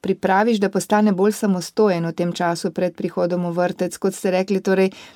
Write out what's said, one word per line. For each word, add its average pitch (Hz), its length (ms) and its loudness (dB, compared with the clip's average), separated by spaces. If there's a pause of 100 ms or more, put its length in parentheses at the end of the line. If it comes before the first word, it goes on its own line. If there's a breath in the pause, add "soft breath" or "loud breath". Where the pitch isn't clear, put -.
pripraviš, 202 580 2
da 196 100 2
postane 208 420 2
bolj 196 200 2
samostojen 190 720 0
v 165 60 -2
tem 175 220 -2
času 170 380 -2
pred 180 240 -2
prihodom 180 500 -2
v 175 100 -4
vrtec, 180 420 -2
kot 190 160 -2
ste 190 180 -2
rekli, 190 300 0
torej, 190 280 2 (260 loud breath)